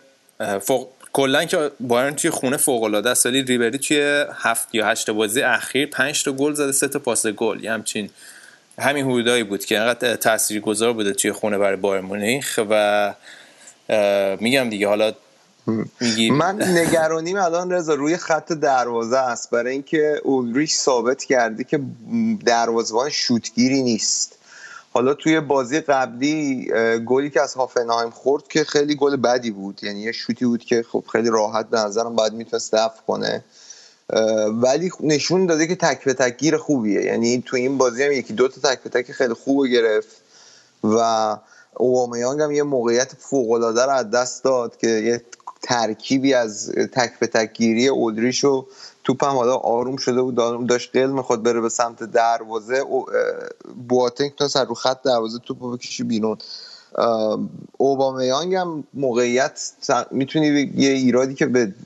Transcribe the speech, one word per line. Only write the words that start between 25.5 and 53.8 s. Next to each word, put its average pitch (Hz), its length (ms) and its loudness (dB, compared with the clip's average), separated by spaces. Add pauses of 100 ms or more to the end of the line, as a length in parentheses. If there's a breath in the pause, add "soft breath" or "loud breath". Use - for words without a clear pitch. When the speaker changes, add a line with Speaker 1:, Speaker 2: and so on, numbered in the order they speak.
Speaker 2:
قبلی، 135 960 -2
اه، 113 220 2
گلی 127 320 0
که 151 120 2
از 135 120 -2
هافنهایم 117 560 -2
خورد 143 380 -2
که 156 160 0
خیلی 147 320 0
گل 143 200 0
بدی 120 360 0
بود، 98 320 -10
یعنی 101 180 -8
یه 113 100 -6
شوتی 117 340 -4
بود 117 200 -2
که 117 260 0
خب 113 200 -4
خیلی 113 180 2
راحت 110 400 0
به 117 100 0
نظرم 113 360 -2
باید 110 180 0
می‌تونست 113 420 -6
دفع 110 320 0
کنه، 107 360 -2 (680 loud breath)
اه، 110 120 2 (240)
ولی 127 540 2
نشون 160 460 2
داده 160 220 2
که 180 80 -2
تک 151 280 0
به 131 100 2
تک 123 240 0
گیر 156 200 2
خوبیه، 107 440 0
یعنی 117 440 0
تو 135 120 -4
این 131 200 0
بازی 127 260 2
هم 143 80 2
یکی 120 220 -4
دو 123 140 2
تا 139 220 -2
تک 127 140 -2
به 123 60 -8
تک 120 220 -2
خیلی 123 220 0
خوب 135 340 0
گرفت 113 500 0 (680 soft breath)
و 110 540 2 (360 soft breath)
اوبامیانگ 123 680 0
هم 151 100 0
یه 147 120 0
موقعیت 127 560 0
فوق‌العاده 117 640 0
رو 135 60 2
از 120 220 0
دست 123 320 -2
داد 123 340 0
که 123 100 0
یه 113 340 0 (400)
ترکیبی 123 720 0
از 110 380 -2 (220)
تک 120 260 -2
به 117 80 0
تک 110 260 0
گیری 117 340 2
اولریش 123 560 0
و 135 220 2 (380 loud breath)
توپم 135 240 0
حالا 131 280 2
آروم 123 420 -2
شده 127 240 0
بود، 120 460 0
داشت 120 260 0
قل 127 120 4
می‌خورد 131 380 -2
بره 117 180 2
به 113 80 0
سمت 117 340 -4
دروازه، 113 720 0
او-، 131 340 -2
اه، 110 400 -2 (400)